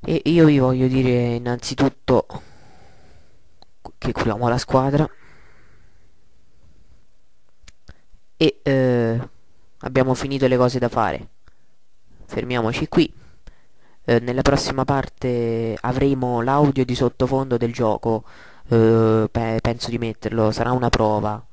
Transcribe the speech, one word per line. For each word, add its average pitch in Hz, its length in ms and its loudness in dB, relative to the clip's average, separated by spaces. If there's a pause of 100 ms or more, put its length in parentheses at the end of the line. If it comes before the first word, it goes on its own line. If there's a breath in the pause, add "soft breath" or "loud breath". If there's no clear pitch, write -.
e 160 220 -2
io 165 220 6
vi 147 120 6
voglio 127 280 2
dire 123 480 2
innanzitutto 123 920 -2 (1700 loud breath)
che - 140 -4
curiamo 117 360 -2
la 120 100 0
squadra. 139 500 2 (3250 soft breath)
E, - 260 0
eh, 123 680 0 (500)
abbiamo 131 360 0
finito 135 320 -2
le 127 120 2
cose 127 200 2
da 120 120 0
fare. 98 380 -4 (1000)
Fermiamoci 120 600 -4
qui. - 240 0 (920 soft breath)
Eh, 117 160 2
nella 123 220 -4
prossima 135 420 0
parte 117 960 -4
avremo 127 640 0
l'audio 135 420 2
di 123 100 -4
sottofondo 131 640 -2
del 117 160 -2
gioco. 113 520 -2 (440 loud breath)
Eh, 113 640 4
pe-, 113 300 -2
penso 120 300 -4
di 117 80 -4
metterlo, 110 540 -2
sarà 113 180 -2
una 123 200 0
prova 107 640 -2